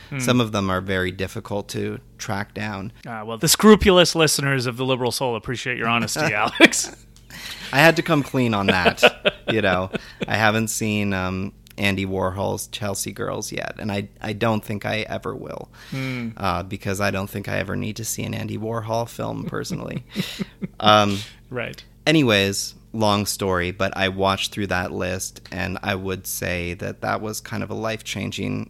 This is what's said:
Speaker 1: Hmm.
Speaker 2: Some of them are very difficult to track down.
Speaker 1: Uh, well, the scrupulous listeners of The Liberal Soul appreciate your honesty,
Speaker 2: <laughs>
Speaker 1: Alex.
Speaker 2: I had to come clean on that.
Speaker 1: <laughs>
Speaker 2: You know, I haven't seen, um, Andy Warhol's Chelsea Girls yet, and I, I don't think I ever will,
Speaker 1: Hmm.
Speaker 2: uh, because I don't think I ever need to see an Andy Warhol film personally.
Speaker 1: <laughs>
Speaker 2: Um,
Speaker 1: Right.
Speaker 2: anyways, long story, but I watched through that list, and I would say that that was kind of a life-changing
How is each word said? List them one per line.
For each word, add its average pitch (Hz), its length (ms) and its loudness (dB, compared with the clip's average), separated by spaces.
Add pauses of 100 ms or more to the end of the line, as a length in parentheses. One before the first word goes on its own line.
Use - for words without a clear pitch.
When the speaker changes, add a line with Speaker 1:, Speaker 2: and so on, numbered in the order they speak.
Speaker 1:
Hmm. 139 100 -8
Speaker 2:
Some 123 220 4
of 110 100 0
them 98 180 0
are 92 120 0
very 92 300 -2
difficult 98 580 -6
to 107 300 -6 (180)
track 104 380 -6
down. 104 360 -8 (140)
Speaker 1:
Uh, 113 200 -10
well, 113 120 -6
the 123 100 0
scrupulous 190 680 8
listeners 139 500 2
of 120 120 -4
The 131 80 -2
Liberal 127 260 0
Soul 123 240 -2
appreciate 123 420 -4
your 117 100 -2
honesty, 117 320 0
Speaker 2:
<laughs> 107 140 0
Speaker 1:
Alex. - 640 4 (760)
Speaker 2:
I 127 80 0
had 156 180 12
to 170 40 2
come 151 220 4
clean 123 300 2
on 101 140 2
that. 90 360 4 (340)
Speaker 1:
<laughs> - 140 -6
Speaker 2:
You 110 100 2
know, 92 300 2 (380)
I 107 80 0
haven't 110 320 4
seen, 104 440 0
um, 92 380 -2 (260)
Andy 98 280 2
Warhol's 95 640 -2
Chelsea 104 440 -6
Girls 104 400 -6
yet, - 280 -8
and 107 120 -4
I, 101 160 -2 (140)
I 107 120 -6
don't 107 300 0
think 104 220 -6
I 107 160 -2
ever 101 340 -6
will, - 340 -12 (200)
Speaker 1:
Hmm. 131 480 -6
Speaker 2:
uh, 90 260 -2
because 98 380 -6
I 104 100 0
don't 98 180 -4
think 101 200 -8
I 101 80 -2
ever 95 180 -4
need 98 220 -4
to 113 80 -8
see - 180 -6
an 104 100 -4
Andy 107 240 -6
Warhol 113 520 -4
film 113 360 -6
personally. - 580 -6 (380)
Speaker 1:
<laughs> - 380 -12
Speaker 2:
Um, 104 380 6 (320)
Speaker 1:
Right. 120 340 -8 (240)
Speaker 2:
anyways, 107 680 4 (180)
long 104 320 2
story, 90 460 0
but 95 260 -2
I 95 120 2
watched 95 440 0
through 101 140 -4
that 90 240 -2
list, 92 500 -6 (100)
and 92 320 -4
I 98 120 -2
would 95 320 -6
say 87 480 -4
that 101 260 -8
that 107 180 -2
was 107 220 -8
kind 104 220 -8
of 101 80 -8
a 104 40 -8
life-changing 104 960 -6